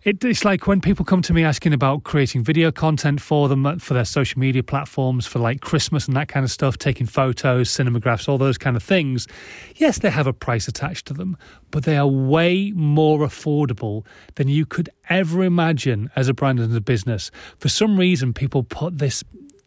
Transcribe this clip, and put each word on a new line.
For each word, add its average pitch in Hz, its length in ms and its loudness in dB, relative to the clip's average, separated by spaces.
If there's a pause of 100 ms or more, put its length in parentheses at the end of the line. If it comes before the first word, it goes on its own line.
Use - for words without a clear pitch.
It, 208 220 -2
it's 233 220 0
like 196 200 2
when 196 140 4
people - 240 0
come 180 200 2
to 170 100 0
me 165 100 4
asking 151 300 2
about 135 320 0
creating 131 400 0
video 160 260 2
content 147 480 0
for 147 300 0
them, 135 160 2
uh, 160 140 -2
for - 140 -6
their 120 120 2
social 131 340 -2
media 131 240 0
platforms, 131 640 -4
for, 123 120 -6
like, 120 200 0
Christmas - 480 -2
and 131 80 0
that 147 140 -2
kind 135 160 -2
of 117 60 -2
stuff, 135 260 0
taking 131 280 -2
photos, 127 640 0
cinemagraphs, 120 600 0
all 139 80 2
those 131 200 2
kind 123 200 -2
of 101 60 -4
things. 139 440 0 (480)
Yes, 294 240 2
they 202 100 2
have 135 160 0
a 131 60 0
price 120 380 -4
attached - 380 -8
to 143 60 -8
them, 180 220 -6 (360)
but 147 120 -2
they 156 140 2
are 139 100 4
way 170 640 2
more 156 480 4
affordable 127 840 -2 (300)
than 135 120 0
you 147 180 2
could - 240 -6 (200)
ever 180 340 0
imagine 156 720 2
as 131 140 2
a 127 40 2
brand 131 280 0
and 113 160 0
a - 20 0
business. 107 500 -2 (280)
For - 100 -4
some 208 320 2
reason, 135 340 2
people 135 300 -2
put 156 360 -8
this 139 220 -2 (460)